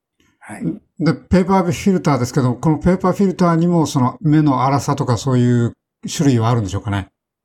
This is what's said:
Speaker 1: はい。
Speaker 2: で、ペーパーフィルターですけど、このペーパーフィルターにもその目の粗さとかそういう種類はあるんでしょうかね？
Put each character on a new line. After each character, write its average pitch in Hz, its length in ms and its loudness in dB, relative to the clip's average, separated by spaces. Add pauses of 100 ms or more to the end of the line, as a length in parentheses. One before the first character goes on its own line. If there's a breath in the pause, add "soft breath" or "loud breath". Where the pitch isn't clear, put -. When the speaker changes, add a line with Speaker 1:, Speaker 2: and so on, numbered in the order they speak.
(380)
Speaker 1:
は - 200 -16
い。 - 40 -12 (360)
Speaker 2:
で、 165 140 0
ペ 180 280 0
ー 190 40 0
パ 190 160 2
ー 180 40 -2
フ 175 80 -2
ィ - 200 -2
ル 180 80 0
タ 151 120 0
ー 131 60 0
で 120 60 -2
す 123 80 -6
け 151 80 0
ど、 131 140 0
こ 160 160 -2
の 151 80 0
ペ 175 140 0
ー 190 40 2
パ 185 140 -2
ー - 20 -2
フ 202 120 0
ィ - 20 2
ル 180 80 -2
タ 175 140 2
ー 165 80 2
に 165 100 0
も 170 200 2
そ 135 140 -2
の 123 220 0
目 156 180 4
の 135 240 0
粗 139 160 0
さ 139 160 -2
と 147 80 -4
か 120 140 0
そ 135 140 -2
う 127 60 2
い 120 280 2
う 104 80 -6 (360)
種 143 200 0
類 123 80 2
は 113 100 2
あ 123 60 2
る 117 80 0
ん - 20 -4
で 95 60 -6
し 98 60 -6
ょ - 20 -4
う 95 40 -6
か 104 80 -6
ね？ 101 180 -4 (360)